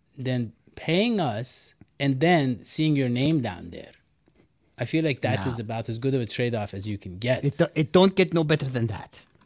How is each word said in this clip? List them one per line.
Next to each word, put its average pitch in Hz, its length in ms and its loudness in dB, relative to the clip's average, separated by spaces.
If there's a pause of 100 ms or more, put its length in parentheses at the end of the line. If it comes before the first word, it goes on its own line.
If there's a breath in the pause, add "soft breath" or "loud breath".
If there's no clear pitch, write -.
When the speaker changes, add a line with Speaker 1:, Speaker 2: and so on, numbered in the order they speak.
(180)
Speaker 1:
than 123 340 -4 (240)
paying 208 460 0
us 120 520 -6 (260)
and 139 200 0
then 143 460 4
seeing 156 320 2
your 135 120 2
name 135 320 2
down 87 300 -6
there. - 220 -16 (840)
I - 60 -4
feel 160 220 0
like 143 160 -2
that 123 180 0
Speaker 2:
Nah. 95 80 -4
Speaker 1:
is 120 100 -4
about 113 300 -8
as 113 120 -6
good 131 140 0
of 135 60 2
a 120 60 -2
trade-off 117 480 -4
as 98 120 -8
you 107 120 -6
can 90 200 -12
get. 120 280 0
Speaker 2:
It 143 120 0
do-, 170 180 2
it 156 180 -2
don't 190 200 8
get 180 200 2
no 165 100 2
better 151 220 0
than 127 220 -2
that. - 380 -10 (200)